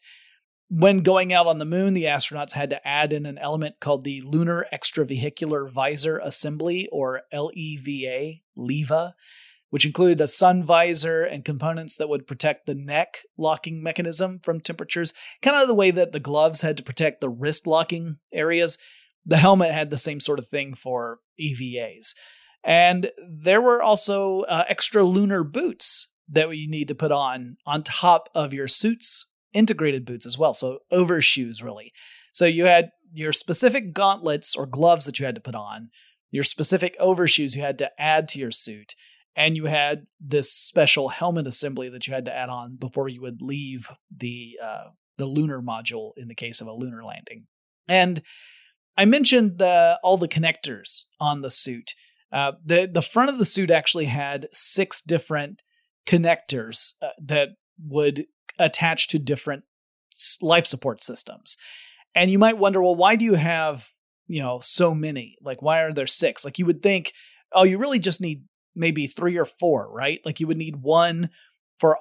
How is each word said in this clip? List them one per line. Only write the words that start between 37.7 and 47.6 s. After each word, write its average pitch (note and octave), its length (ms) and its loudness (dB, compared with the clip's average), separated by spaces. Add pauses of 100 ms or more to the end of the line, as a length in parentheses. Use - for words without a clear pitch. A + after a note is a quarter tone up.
to C#3+ 200 -4
add D#3 320 2
to C#3+ 100 -6
your A#2+ 100 -8
suit, G#2 440 -8 (420)
and D#3+ 200 2
you D#3 100 -6
had D3 400 -2 (140)
this C#3+ 320 0
special C#3 580 0
helmet E3+ 360 -2
assembly C3 420 -4
that B2 200 -14
you C3+ 40 -10
had C3 120 -6
to B2+ 120 -10
add B2+ 120 -8
on B2 280 -12
before C3+ 320 -6
you B2 140 -16
would A#2+ 180 -12
leave C3+ 480 -10 (260)
the, A#2+ 480 -12
uh, G#2+ 260 -12 (280)
the C#3 100 -6
lunar C#3+ 360 -2
module A2+ 540 -10
in B2 100 -16
the A2+ 80 -18
case A#2 260 -6
of A2+ 60 -8
a A2 80 -14
lunar A#2 300 -12
landing. A2+ 420 -18 (400)